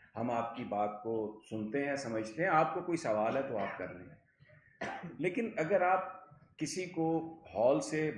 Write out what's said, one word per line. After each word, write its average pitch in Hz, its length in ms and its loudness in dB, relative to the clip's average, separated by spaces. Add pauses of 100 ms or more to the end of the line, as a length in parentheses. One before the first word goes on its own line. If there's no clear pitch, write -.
(160)
हम 117 160 0
आपकी 117 340 -2
बात 104 380 0
को 110 460 -2
सुनते 110 280 -2
हैं, 139 200 0
समझते 113 440 -4
हैं, 190 80 4
आपको 160 320 4
कोई 175 160 0
सवाल 113 380 2
है 139 60 2
तो 117 160 -4
आप 98 200 -2
कर 87 160 -6
लें। - 1300 -12
लेकिन 190 380 -2
अगर 180 260 4
आप 185 320 2 (440)
किसी 180 280 -4
को 165 200 0 (400)
हॉल 127 320 6
से 156 380 0